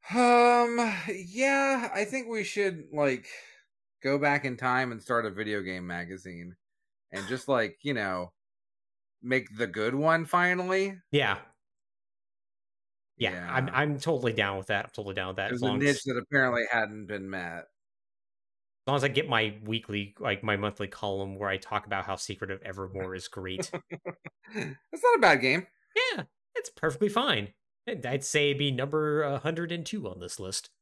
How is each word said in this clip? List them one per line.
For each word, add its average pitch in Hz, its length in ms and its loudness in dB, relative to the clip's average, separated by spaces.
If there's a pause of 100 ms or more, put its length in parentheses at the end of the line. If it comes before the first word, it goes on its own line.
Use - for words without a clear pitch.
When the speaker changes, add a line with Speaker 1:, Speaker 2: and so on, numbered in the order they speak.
(140)
Speaker 1:
Um, 240 640 6 (480)
yeah, 269 640 2
I 214 120 0
think 240 240 -4
we 220 160 -2
should, 185 480 -2
like, 143 340 2 (760)
go 139 140 2
back 143 260 2
in 127 120 -4
time 127 360 0
and 110 100 -10
start 117 240 0
a 104 40 -2
video 104 320 -2
game 92 220 -6
magazine 87 680 -10 (580)
and 95 140 -6
just, 123 220 -4
like, 120 340 2
you 143 100 -2
know, 95 400 -2 (880)
make 120 360 -2
the 117 100 0
good 107 300 0
one 160 280 4
finally. 180 720 2 (140)
Speaker 2:
Yeah. 120 280 2 (1800)
Yeah, 90 340 -2
I'm, 131 140 0
Speaker 1:
Yeah. 131 80 -6
Speaker 2:
I'm 143 240 2
totally 127 340 0
down 101 260 0
with 95 100 -10
that. 104 180 0
I'm - 40 -16
totally 98 240 -10
down 95 140 -4
with 95 80 -6
that. 101 140 -2
Speaker 1:
There's 123 80 -4
Speaker 2:
As 120 40 -2
Speaker 1:
a 131 40 0
Speaker 2:
long 127 140 0
Speaker 1:
niche 143 80 4
Speaker 2:
as, 139 160 2
Speaker 1:
that 127 140 -4
apparently 127 520 2
hadn't 107 360 -2
been 98 220 -8
met. 87 340 -8
Speaker 2:
as - 1200 -20
long 139 100 2
as 131 80 2
I 143 40 2
get 135 200 0
my 110 360 2
weekly, 104 540 -4
like, 101 240 -2
my 107 140 2
monthly 101 320 -4
column 98 500 -4
where 101 120 -2
I 98 80 -2
talk - 280 -6
about 98 200 -4
how 95 100 -4
Secret 98 340 -8
of 95 120 -8
Evermore 95 520 -8
is 90 140 -10
great. 92 440 -8
Speaker 1:
<laughs> - 840 -14
That's - 480 -10
not 480 140 8
a 285 40 4
bad 160 220 8
game. 143 240 2 (480)
Speaker 2:
Yeah, 190 100 -6 (320)
it's - 140 -6
perfectly 160 400 0
fine. 202 420 0 (340)
I'd, - 200 -6
I'd 135 180 -2
say 147 260 4
it'd 139 80 0
be 143 120 2
number 147 520 0
a 143 160 0
hundred 160 320 -2
and 170 140 -4
two 165 240 -6
on 92 120 -10
this 87 200 -10
list. 95 300 -6 (120)